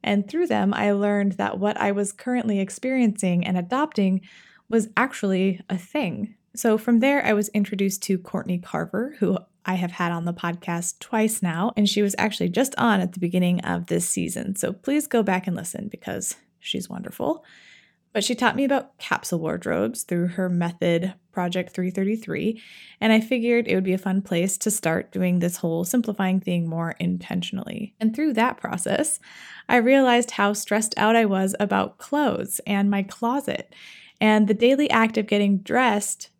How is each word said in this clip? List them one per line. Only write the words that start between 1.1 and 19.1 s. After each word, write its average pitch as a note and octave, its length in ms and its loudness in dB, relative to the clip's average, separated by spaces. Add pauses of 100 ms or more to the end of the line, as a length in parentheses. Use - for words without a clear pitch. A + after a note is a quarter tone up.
that G3 260 -2
what G#3 180 0
I G3+ 140 2
was G3+ 200 -2
currently A#3 480 -2
experiencing G3+ 840 0
and F#3 100 -2
adopting F#3+ 680 0 (460)
was A3 300 0
actually F#3+ 720 0
a F#3+ 80 -4
thing. G3+ 560 -4 (220)
So A3 240 2
from A3+ 220 4
there, C#4 220 4
I A3 100 2
was G#3 160 0
introduced G3 540 -2
to F#3+ 140 0
Courtney F3+ 400 -4
Carver, F3+ 600 -4
who F#3+ 180 2 (280)
I F#3 100 -2
have F3 160 -2
had F3 200 -2
on E3+ 140 -4
the F3 80 -4
podcast E3+ 680 -6
twice A3 440 0
now, F3 340 0
and G#3 100 4
she G#3 140 2
was G3+ 160 0
actually G3 320 0
just C4 280 0
on G#3+ 240 4
at F3+ 100 -2
the F#3 80 -10
beginning F3+ 400 2
of - 260 -4
this E3+ 220 -2
season. - 480 -4
So - 180 -4
please C#4+ 320 -2
go A#3 160 0
back F#3 240 0
and F3+ 100 -2
listen G3+ 340 -8
because - 480 -8 (220)
she's - 300 -8
wonderful. - 560 -6 (680)
But G#3 120 -2
she B3 100 0
taught A#3 220 0
me C4+ 80 0
about C4+ 340 0
capsule - 400 -4